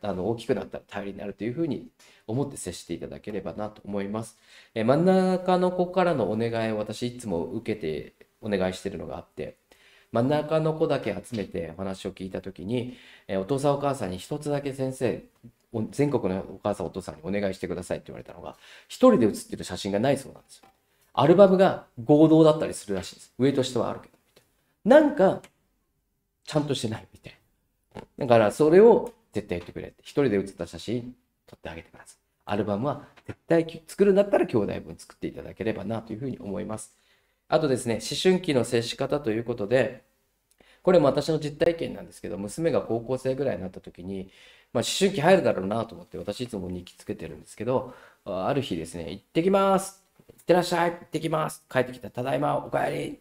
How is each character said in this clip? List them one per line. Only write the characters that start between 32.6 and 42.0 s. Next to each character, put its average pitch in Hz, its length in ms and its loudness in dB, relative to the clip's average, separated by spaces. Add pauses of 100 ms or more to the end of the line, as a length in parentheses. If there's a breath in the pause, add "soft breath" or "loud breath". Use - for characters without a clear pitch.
バ 101 120 -2
ム 127 120 -2
は 139 180 -6 (200)
絶 - 200 -14
対 165 200 2
き-、 - 200 -14
作 - 180 0
る 202 80 6
ん - 20 6
だ 196 80 6
っ 202 80 -2
た - 80 4
ら - 80 2
兄 127 100 0
弟 92 240 -2
分 87 160 -16
作 - 180 -20
っ - 40 -20
て - 80 -8
い - 60 -8
た - 100 -14
だ - 120 -14
け - 100 -6
れ 110 80 -2
ば 95 120 -8
な 110 160 -6
と 107 120 -12
い 104 40 -10
う - 20 -10
ふ 123 40 -12
う 135 80 -6
に - 80 -10
思 95 220 -8
い 98 40 -6
ま 107 140 -8
す。 - 180 -20 (520)
あ 156 120 2
と 151 80 2
で 127 80 2
す - 100 -4
ね、 113 80 0
思 - 260 -6
春 185 200 4
期 151 140 0
の 117 100 4
接 117 180 0
し - 140 -6
方 127 240 -2
と 113 100 -4
い 107 80 0
う 117 60 -4
こ 117 100 -4
と 104 120 -4
で、 120 360 2 (800 soft breath)
こ 185 100 4
れ 175 60 10
も 143 80 4
私 143 220 2
の 156 100 2
実 151 260 -4
体 170 120 2
験 104 180 -6
な 98 60 -14